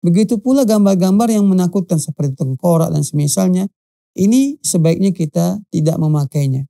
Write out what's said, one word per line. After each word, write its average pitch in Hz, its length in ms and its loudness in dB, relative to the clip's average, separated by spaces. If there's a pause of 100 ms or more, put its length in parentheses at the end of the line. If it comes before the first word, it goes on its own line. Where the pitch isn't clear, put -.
Begitu 208 400 0
pula 262 240 2
gambar-gambar 202 640 2
yang 208 160 2
menakutkan 185 500 0
seperti 143 380 -4
tengkorak 165 560 -2
dan 151 100 -2
semisalnya, 180 720 -2 (420)
ini 262 460 0
sebaiknya 175 560 0
kita 175 560 -4
tidak 156 260 0
memakainya. 143 720 -2